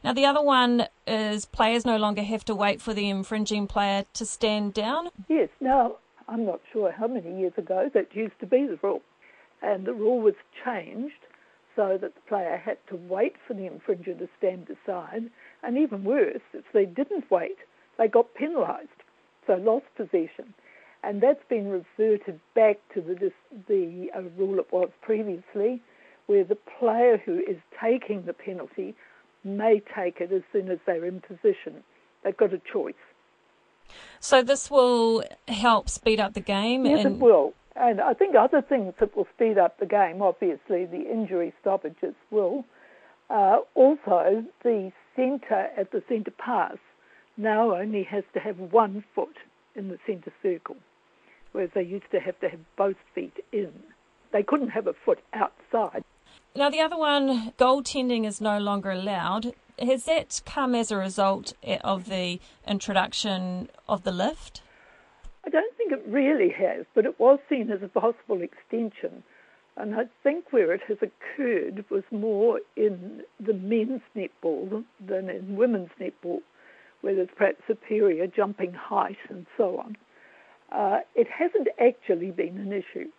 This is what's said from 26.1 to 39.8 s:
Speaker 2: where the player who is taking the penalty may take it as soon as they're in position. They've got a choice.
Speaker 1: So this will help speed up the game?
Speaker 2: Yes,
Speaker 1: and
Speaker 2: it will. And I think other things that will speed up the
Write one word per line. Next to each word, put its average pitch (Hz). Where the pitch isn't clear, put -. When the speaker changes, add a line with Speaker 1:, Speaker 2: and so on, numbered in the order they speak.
Speaker 2:
where 202
the 196
player 233
who 180
is 185
taking 226
the 175
penalty 190
may 208
take 180
it 175
as 185
soon 190
as 175
they're 170
in 185
position. 170
They've 196
got 196
a 175
choice. -
Speaker 1:
So 262
this 269
will 240
help 220
speed 220
up 196
the 202
game? 226
Speaker 2:
Yes, 294
Speaker 1:
and 208
Speaker 2:
it 233
will. 196
And 233
I -
think 392
other 254
things 202
that 208
will 202
speed 220
up 175
the 202